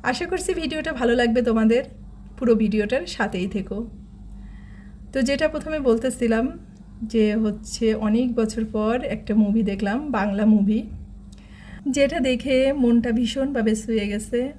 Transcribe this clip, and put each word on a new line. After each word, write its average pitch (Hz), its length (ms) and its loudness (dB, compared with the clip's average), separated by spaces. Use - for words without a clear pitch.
আশা 254 280 0
করছি 370 200 -2
ভিডিওটা 311 320 -4
ভালো 240 280 2
লাগবে 240 280 4
তোমাদের, 226 340 4
পুরো 240 160 4
ভিডিওটার 214 400 0
সাথেই 214 400 -2
থেকো। 196 220 -6
তো - 40 0
যেটা 277 260 2
প্রথমে 311 260 -4
বলতেছিলাম 226 560 2
যে 220 120 4
হচ্ছে - 420 -2
অনেক 233 200 4
বছর 220 240 0
পর 220 200 2
একটা 220 180 -4
মুভি 208 180 2
দেখলাম, 202 260 -2
বাংলা 202 260 0
মুভি, 214 260 4
যেটা 277 220 4
দেখে 254 260 0
মনটা 240 360 4
ভীষণভাবে 247 520 0
ছুঁয়ে 220 300 -2
গেছে। 214 280 -2